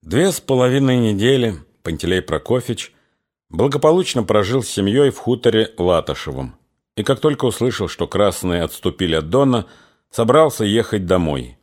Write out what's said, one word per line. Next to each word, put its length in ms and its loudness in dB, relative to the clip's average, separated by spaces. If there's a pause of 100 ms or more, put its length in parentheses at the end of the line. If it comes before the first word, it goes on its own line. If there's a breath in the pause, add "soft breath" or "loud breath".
Две 280 2
с 100 -6
половиной 580 2
недели 580 2 (260)
Пантелей 400 -2
Прокофьевич 680 -4 (580)
благополучно 720 2
прожил 400 0
с 60 -8
семьёй 420 2
в 80 -10
хуторе 580 0
Латышевом, 800 -2 (420)
и 60 -4
как 160 0
только 280 0
услышал, 420 -2
что 180 -6
красные 560 0
отступили 540 -2
от 140 -4
Дона, 360 2 (420 soft breath)
собрался 560 0
ехать 420 -2
домой. 560 -2